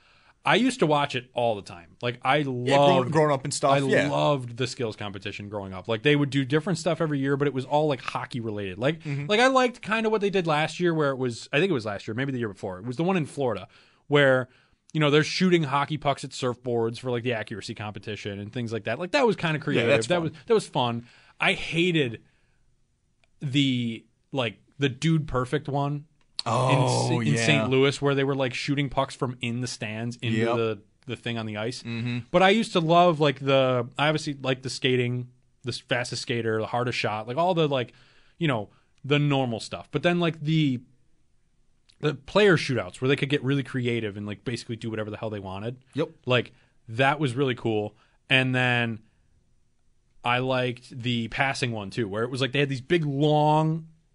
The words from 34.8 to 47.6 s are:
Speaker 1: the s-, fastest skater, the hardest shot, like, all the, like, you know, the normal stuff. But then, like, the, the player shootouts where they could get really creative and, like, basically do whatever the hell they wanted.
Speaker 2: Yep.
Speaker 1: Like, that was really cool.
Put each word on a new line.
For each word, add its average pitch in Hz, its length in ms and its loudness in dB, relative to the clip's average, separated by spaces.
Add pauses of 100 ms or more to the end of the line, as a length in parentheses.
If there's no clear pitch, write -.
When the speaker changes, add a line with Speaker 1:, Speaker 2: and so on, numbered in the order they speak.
Speaker 1:
the 123 60 -6
s-, 117 100 -6
fastest 123 420 -4
skater, 113 380 -2
the 104 80 -4
hardest 123 320 -2
shot, 110 280 -4
like, 123 100 -6
all 175 180 2
the, 160 120 2
like, 131 260 -2 (440)
you 170 100 0
know, 113 220 -2 (340)
the 139 140 2
normal 135 420 0
stuff. - 320 -12
But 143 120 -4
then, 175 160 2
like, 160 200 0
the, 147 420 2 (1200)
the 147 140 0
player 190 420 4
shootouts 101 420 -2
where 127 80 0
they 143 80 4
could 139 140 -2
get 143 160 0
really 139 180 0
creative 117 540 -2
and, 104 100 -8
like, 104 160 -10
basically 117 320 -6
do 113 140 -8
whatever 107 200 -6
the 104 60 -10
hell 110 140 -6
they 104 100 -8
wanted. 98 380 -8 (160)
Speaker 2:
Yep. 135 160 -2 (160)
Speaker 1:
Like, 123 260 0 (380)
that 135 280 2
was 139 160 0
really 131 220 0
cool. 107 400 -2 (340)